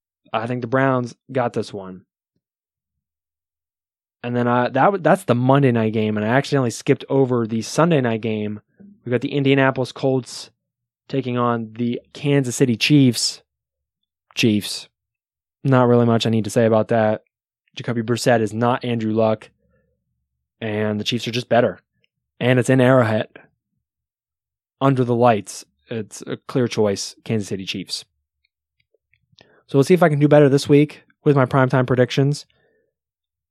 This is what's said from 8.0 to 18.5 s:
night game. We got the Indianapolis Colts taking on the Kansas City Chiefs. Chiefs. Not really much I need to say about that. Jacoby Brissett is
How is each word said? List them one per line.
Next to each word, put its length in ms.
night 200
game. 400
We 60
got 120
the 100
Indianapolis 580
Colts 600
taking 280
on 360
the 280
Kansas 420
City 220
Chiefs. 680
Chiefs. 520
Not 240
really 180
much 200
I 40
need 140
to 60
say 140
about 240
that. 360
Jacoby 240
Brissett 400
is 140